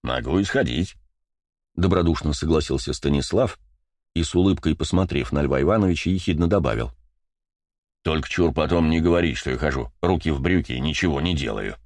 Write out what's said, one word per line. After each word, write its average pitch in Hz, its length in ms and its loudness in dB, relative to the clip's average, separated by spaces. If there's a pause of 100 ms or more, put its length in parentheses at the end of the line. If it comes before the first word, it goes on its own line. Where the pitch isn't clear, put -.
"Могу 64 380 -2
и 101 40 2
сходить", — 87 520 -2 (800)
добродушно 87 560 2
согласился 76 600 0
Станислав 71 680 -2 (540)
и, 82 100 0
с - 100 -8
улыбкой 90 400 2
посмотрев 80 560 0
на 71 120 0
Льва 67 180 0
Ивановича, 90 500 2
ехидно 87 380 0
добавил: 60 420 0 (1120)
"Только 80 260 -2
чур 85 240 2
потом 80 380 2
не 82 100 2
говорить, 85 360 2
что - 160 -6
я 64 40 -4
хожу 67 440 -4
руки 85 320 0
в 67 80 -2
брюки 85 320 0
и 62 80 -6
ничего 73 400 -2
не 85 160 0
делаю". 52 500 -4